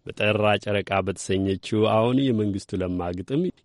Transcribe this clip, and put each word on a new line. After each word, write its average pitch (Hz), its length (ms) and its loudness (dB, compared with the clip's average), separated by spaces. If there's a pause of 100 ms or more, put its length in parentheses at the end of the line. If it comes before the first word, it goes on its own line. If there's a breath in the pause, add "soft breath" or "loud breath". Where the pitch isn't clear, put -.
በጠራ 104 580 0
ጨረቃ 98 440 -2
በተሰኘችው 98 840 0
አሁን 113 300 2
የመንግስቱ 107 580 0
ለማ 90 360 -2
ግጥም 139 360 -4 (160)